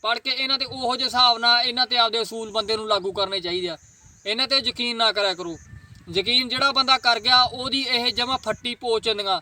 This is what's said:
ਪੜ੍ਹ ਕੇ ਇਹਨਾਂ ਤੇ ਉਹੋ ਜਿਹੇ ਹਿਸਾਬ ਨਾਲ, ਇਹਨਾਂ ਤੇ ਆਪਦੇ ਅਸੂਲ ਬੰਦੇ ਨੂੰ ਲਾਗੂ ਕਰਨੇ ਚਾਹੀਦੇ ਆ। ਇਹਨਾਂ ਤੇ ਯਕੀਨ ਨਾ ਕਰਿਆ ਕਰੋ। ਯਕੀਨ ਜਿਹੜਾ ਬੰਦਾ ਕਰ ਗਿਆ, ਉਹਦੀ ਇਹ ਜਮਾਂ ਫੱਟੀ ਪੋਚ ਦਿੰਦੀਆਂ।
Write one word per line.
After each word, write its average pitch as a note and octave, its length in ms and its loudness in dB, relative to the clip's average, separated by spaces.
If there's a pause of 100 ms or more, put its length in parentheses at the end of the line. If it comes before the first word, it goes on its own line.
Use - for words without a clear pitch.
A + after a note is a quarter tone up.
ਪੜ੍ਹ A#3+ 180 0
ਕੇ C4+ 100 -6
ਇਹਨਾਂ C4+ 300 -2
ਤੇ C4+ 60 -6
ਉਹੋ B3+ 300 -4
ਜਿਹੇ C4 100 -4
ਹਿਸਾਬ B3 320 4
ਨਾਲ, A#3+ 280 4
ਇਹਨਾਂ B3 220 0
ਤੇ A#3+ 100 0
ਆਪਦੇ A3+ 240 4
ਅਸੂਲ A3+ 300 -6
ਬੰਦੇ G#3+ 240 -2
ਨੂੰ A3 120 -4
ਲਾਗੂ G3 240 0
ਕਰਨੇ F#3+ 280 -2
ਚਾਹੀਦੇ F3 300 -4
ਆ। D#3 80 -8 (480)
ਇਹਨਾਂ A#3 220 -2
ਤੇ C4+ 100 0
ਯਕੀਨ A#3+ 400 -2
ਨਾ A3+ 140 4
ਕਰਿਆ G3+ 220 0
ਕਰੋ। E3+ 240 -8 (560)
ਯਕੀਨ A#3+ 360 0
ਜਿਹੜਾ C4 220 2
ਬੰਦਾ C4 260 2
ਕਰ A#3 220 2
ਗਿਆ, B3+ 240 4
ਉਹਦੀ B3+ 380 -2
ਇਹ B3 320 -2
ਜਮਾਂ B3 240 -2
ਫੱਟੀ A#3 380 -6
ਪੋਚ A3+ 280 -2
ਦਿੰਦੀਆਂ। G3+ 380 -2